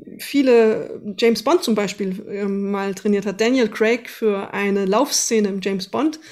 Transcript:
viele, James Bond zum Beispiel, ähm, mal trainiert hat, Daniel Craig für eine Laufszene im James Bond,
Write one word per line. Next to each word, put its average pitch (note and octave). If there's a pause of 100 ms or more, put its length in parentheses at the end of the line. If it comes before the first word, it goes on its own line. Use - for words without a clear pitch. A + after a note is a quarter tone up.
(180)
viele, A#3 (180)
James A3+
Bond E4+
zum A3
Beispiel, F#3+
ähm, G3
mal G3
trainiert G3+
hat, G3
Daniel A#3
Craig A3+
für G3+
eine G3+
Laufszene G#3+
im F#3+
James G3
Bond, D4+ (120)